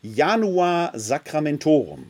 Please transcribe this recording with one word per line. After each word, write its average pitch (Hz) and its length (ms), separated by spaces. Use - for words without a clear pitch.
Janua 175 960
Sacramentorum, 143 1160